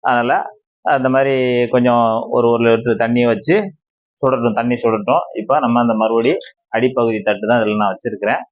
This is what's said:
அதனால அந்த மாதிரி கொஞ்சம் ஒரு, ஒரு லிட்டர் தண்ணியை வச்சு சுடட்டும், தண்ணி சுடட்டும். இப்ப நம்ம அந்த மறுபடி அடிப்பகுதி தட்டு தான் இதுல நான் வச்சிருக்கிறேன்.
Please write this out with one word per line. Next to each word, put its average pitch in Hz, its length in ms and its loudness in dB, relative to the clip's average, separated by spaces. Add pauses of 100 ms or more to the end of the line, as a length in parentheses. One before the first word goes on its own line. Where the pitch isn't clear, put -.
அதனால 123 300 0 (520)
அந்த 131 240 0
மாதிரி 135 240 2 (360)
கொஞ்சம் 123 340 2 (300)
ஒரு, 120 160 2
ஒரு 117 140 2
லிட்டர் 117 400 2
தண்ணியை 120 260 0
வச்சு 117 260 0 (680)
சுடட்டும், 120 380 0
தண்ணி 120 180 -2
சுடட்டும். 113 480 0 (120)
இப்ப 151 220 0
நம்ம 120 220 0
அந்த 117 140 0
மறுபடி 113 360 2 (420)
அடிப்பகுதி 117 480 0
தட்டு 104 260 -2
தான் 120 140 2
இதுல 107 200 -2
நான் 101 140 0
வச்சிருக்கிறேன். 107 460 -4 (100)